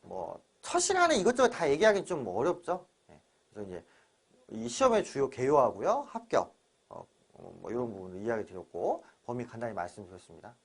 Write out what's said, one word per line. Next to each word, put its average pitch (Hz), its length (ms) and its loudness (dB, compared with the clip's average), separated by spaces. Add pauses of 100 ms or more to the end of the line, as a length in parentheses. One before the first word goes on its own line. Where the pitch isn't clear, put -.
뭐 92 400 -10 (260)
첫 349 140 0
시간에 349 340 4
이것저것 240 340 4
다 170 220 0
얘기하기는 202 340 4
좀 147 220 -6
어렵죠. 165 600 -2 (240)
예, 76 100 -20 (340)
그래서 104 160 -12
이제 87 140 -12 (640)
이 113 200 -8
시험의 226 360 4
주요 139 260 -2
개요하고요, 135 800 2
합격, - 480 -2 (320)
어, - 180 -16 (280)
어, 87 260 -18
뭐 90 100 -12
이런 120 220 -4
부분을 92 300 -12
이야기 110 220 -2
드렸고 92 600 -6 (220)
범위 120 200 -6
간단히 117 280 -8
말씀드렸습니다. 92 920 -12